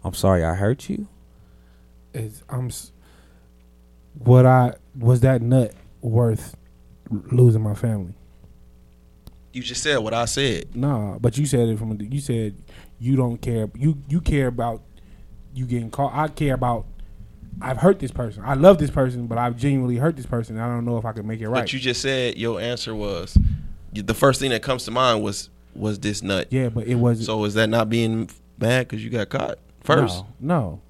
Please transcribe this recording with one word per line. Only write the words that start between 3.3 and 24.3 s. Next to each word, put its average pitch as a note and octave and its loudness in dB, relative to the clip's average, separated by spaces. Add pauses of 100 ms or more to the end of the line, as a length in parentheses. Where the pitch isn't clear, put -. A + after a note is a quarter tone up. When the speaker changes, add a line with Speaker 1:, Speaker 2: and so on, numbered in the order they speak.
Speaker 2:
what B2+ 8
I, B2+ 6 (240)
was A#2+ 4
that C3 6
nut A#2+ 2 (280)
worth A2+ 0 (560)
l-, G#2 -4 (100)
losing A#2+ 6
my G#2 -2
family? G#2 -4 (1400)
Speaker 3:
You B2 -8
just - -8
said D3 2
what A2 -2
I A#2 0
said. A#2 -2
Speaker 2:
Nah, A2+ -2
but A#2 0
you D3 0
said A#2+ 2
it G#2+ -2
from, A2 -6
you A#2+ -6
said A2+ -4 (440)
you B2+ 0
don't A#2+ 0
care. A2+ -2
You, C#3+ 0 (100)
you D#3+ -2
care C#3+ 2
about A#2+ -4 (720)
you B2+ -6
getting A#2 -4
caught. C#3 -2
I D3+ 0
care C#3+ -2
about, B2 -2 (760)
I've B2+ -6
hurt F#3+ 4
this C3 -6
person. G#2+ -6
I C#3 0
love E3+ 8
this C#3+ 0
person, B2 -2
but A#2 -4
I've A#2+ -2
genuinely B2+ 0
hurt C#3 0
this B2+ -14
person. A2+ -4
I A#2 -4
don't A#2+ -4
know A#2+ -2
if A2 -4
I A2+ -4
can A2 -8
make A2 -6
it G#2+ -6
right. B2 0
Speaker 3:
But - -4
you C3 -6
just B2 -2
said C3 -2
your A2 -2
answer A#2 -6
was, G2+ -6 (600)
y-, G#2 -6
the A2 0
first C3+ 4